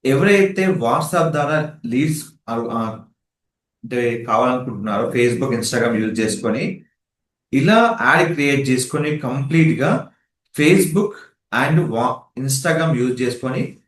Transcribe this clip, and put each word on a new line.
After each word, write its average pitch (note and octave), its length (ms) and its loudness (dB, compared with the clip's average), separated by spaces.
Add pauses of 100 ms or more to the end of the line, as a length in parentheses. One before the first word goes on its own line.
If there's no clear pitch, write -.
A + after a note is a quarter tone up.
ఎవరైతే F#3+ 600 2 (140)
WhatsApp D#3 520 0
ద్వారా D3 280 -2 (280)
లీడ్స్ D3+ 360 -2 (240)
అరు-, A#2 240 -6
ఆ, A2+ 100 -4 (1040)
అంటే A#2+ 160 -4 (240)
కావాలనుకుంటున్నారో A#2 880 -2
Facebook, A#2+ 440 0
Instagram A#2 420 -2
యూజ్ G#2+ 200 -2
చేసుకొని A2 480 -2 (880)
ఇలా F3 260 4 (220)
యాడ్ D#3 280 4
క్రియేట్ C#3+ 360 0
చేసుకొని D3 560 -2
కంప్లీట్‌గా C#3 720 2 (640)
Facebook F3 580 4 (400)
and D3 340 2
వా-, A#2 260 -2 (220)
Instagram D#3+ 600 -2
యూజ్ B2 220 0
చేసుకొని B2+ 460 -4 (260)